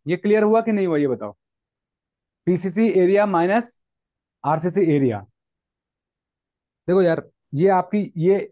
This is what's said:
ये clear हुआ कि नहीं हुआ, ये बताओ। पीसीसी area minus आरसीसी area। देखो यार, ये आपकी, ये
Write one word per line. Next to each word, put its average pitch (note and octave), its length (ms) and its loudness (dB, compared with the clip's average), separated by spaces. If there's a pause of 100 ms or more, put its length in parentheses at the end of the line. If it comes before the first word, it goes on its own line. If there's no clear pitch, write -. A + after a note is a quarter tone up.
ये E3+ 100 -2
clear G#3 260 0
हुआ A3 180 2
कि A3+ 120 -2
नहीं G3 140 -2
हुआ, D#3+ 120 -2
ये C#3+ 100 0
बताओ। G#2+ 260 -8 (1120)
पीसीसी F#3 440 0
area F#3+ 380 2
minus F#3+ 520 -2 (640)
आरसीसी E3 480 -2
area। C3 260 0 (1700)
देखो F#3 140 2
यार, E3 200 0 (300)
ये D#3 180 0
आपकी, F#3 480 -2
ये F#3 180 2 (160)